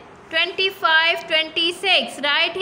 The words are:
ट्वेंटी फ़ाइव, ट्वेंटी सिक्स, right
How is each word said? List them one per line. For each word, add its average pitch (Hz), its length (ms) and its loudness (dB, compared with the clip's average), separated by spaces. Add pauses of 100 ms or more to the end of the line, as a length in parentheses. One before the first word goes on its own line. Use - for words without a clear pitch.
(300)
ट्वेंटी 349 400 0
फ़ाइव, 330 580 2
ट्वेंटी 330 440 0
सिक्स, 349 520 0
right 320 380 0